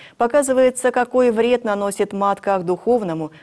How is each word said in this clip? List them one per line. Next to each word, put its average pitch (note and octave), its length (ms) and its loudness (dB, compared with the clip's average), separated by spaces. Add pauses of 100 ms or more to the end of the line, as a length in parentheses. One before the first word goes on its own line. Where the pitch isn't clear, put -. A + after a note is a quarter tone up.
(160)
показывается, B3+ 760 2
какой B3 400 2
вред A#3+ 340 0
наносит G3+ 480 -2
мат G3 260 0
как G3 240 -2
духовному, F3 680 -2 (120)